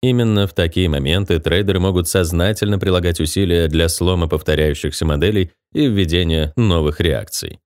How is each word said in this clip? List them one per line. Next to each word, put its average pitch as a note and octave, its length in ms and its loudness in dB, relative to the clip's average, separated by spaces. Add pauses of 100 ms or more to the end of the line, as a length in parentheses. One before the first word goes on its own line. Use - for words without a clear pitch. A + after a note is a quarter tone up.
Именно A2+ 440 2
в F#2 60 -6
такие F2 380 0
моменты D#2 480 0
трейдеры F#2+ 420 0
могут F2+ 280 0
сознательно F#2+ 720 0
прилагать F2 420 0
усилия E2+ 480 0
для E2 200 2
слома F2 400 0
повторяющихся D2+ 800 -2
моделей E2+ 460 0 (200)
и D3+ 140 0
введения E2 720 0
новых E2 440 0
реакций. B1 640 -4